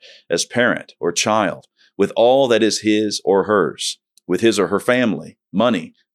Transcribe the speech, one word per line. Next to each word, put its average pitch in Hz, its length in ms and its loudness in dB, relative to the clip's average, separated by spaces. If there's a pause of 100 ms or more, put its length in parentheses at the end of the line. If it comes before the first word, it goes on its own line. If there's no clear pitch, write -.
(300)
as 85 140 -2
parent - 560 -2
or 87 120 -2
child, 107 540 -2 (300)
with 98 200 0
all 127 320 4
that 113 140 4
is 107 180 0
his 107 440 0
or 95 200 2
hers, 92 540 -2 (280)
with 90 140 -2
his 107 180 2
or 92 100 0
her 95 120 -2
family, 113 580 -2 (140)
money, 101 420 -2 (200)